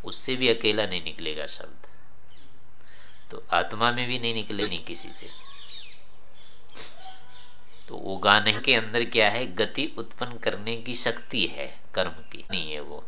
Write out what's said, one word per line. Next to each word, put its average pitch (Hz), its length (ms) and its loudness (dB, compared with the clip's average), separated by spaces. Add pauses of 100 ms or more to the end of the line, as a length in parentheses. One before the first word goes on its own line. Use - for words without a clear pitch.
उससे 123 320 -2
भी 127 120 6
अकेला 107 380 4
नहीं 90 180 -2
निकलेगा 78 420 -2
शब्द, - 400 -4 (1400)
तो - 120 -4 (100)
आत्मा 104 400 4
में 123 160 0
भी 123 100 0
नहीं 117 160 0
निकले 104 340 0
नहीं 87 160 -2
किसी 85 280 -4
से। - 160 -4 (2500)
तो - 80 -4
वो 95 200 -2
गाने 104 440 8
के 131 140 4
अंदर 113 300 2
क्या 107 260 6
है? 120 160 0
गति 107 520 0
उत्पन्न 120 400 -2
करने 107 380 -2
की 120 180 -4
शक्ति 113 520 0
है, 71 200 -4 (280)
कर्म 92 160 2
की - 400 -4
नहीं 80 220 -2
है 76 80 -4
वो। 73 280 -6